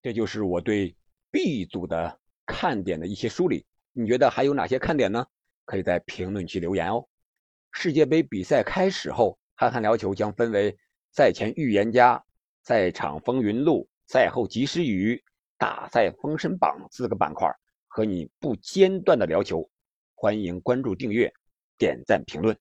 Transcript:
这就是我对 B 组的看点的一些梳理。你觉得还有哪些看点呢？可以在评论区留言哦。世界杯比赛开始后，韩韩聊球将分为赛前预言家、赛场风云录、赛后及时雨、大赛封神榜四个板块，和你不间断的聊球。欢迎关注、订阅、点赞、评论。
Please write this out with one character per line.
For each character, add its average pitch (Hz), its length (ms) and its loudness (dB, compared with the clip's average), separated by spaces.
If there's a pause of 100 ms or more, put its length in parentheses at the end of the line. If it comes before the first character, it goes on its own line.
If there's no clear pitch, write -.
这 123 100 -6
就 107 140 0
是 107 160 -4
我 87 180 0
对 101 340 -2 (360)
B 151 340 0
组 90 220 -8
的 82 340 -4 (260)
看 113 360 -4
点 87 160 -4
的 82 80 -8
一 101 80 -6
些 117 140 -6
梳 175 200 -2
理。 98 180 -2 (260)
你 117 140 -4
觉 123 120 2
得 127 120 4
还 131 140 -2
有 143 100 0
哪 101 120 -2
些 127 120 -2
看 170 180 -2
点 107 140 2
呢？ 117 160 -4 (380)
可 - 120 -8
以 95 60 -2
在 90 180 0
评 - 320 -8
论 95 140 -4
区 92 140 -6
留 90 160 -2
言 87 140 0
哦。 120 160 -2 (680)
世 170 200 -4
界 147 140 4
杯 156 160 2
比 101 200 -4
赛 127 200 2
开 185 260 0
始 156 220 -4
后， 117 280 2 (160)
韩 123 160 2
韩 117 120 -2
聊 110 140 4
球 101 180 -2
将 104 180 -2
分 117 200 0
为 101 240 2 (340)
赛 120 220 4
前 110 240 -4
预 135 160 0
言 104 180 4
家、 123 320 6 (400)
赛 101 280 2
场 76 300 -6
风 127 220 0
云 113 220 0
录、 147 240 2 (180)
赛 110 240 4
后 120 160 -2
及 123 180 -2
时 165 200 -2
雨、 107 380 0 (360)
大 - 300 -4
赛 104 220 2 (120)
封 151 160 -4
神 180 180 -4
榜 - 340 0
四 123 180 -6
个 104 80 -4
板 76 180 -2
块， 80 160 0 (380)
和 110 160 -4
你 90 340 -4
不 131 180 -4
间 190 460 2
断 - 160 4
的 98 80 2
聊 82 160 2
球。 82 260 -4 (460)
欢 107 260 0
迎 90 200 -6
关 127 220 0
注、 110 120 -2
订 107 180 -6
阅、 113 200 2 (440)
点 67 300 0
赞、 85 180 2
评 - 160 -10
论。 107 200 0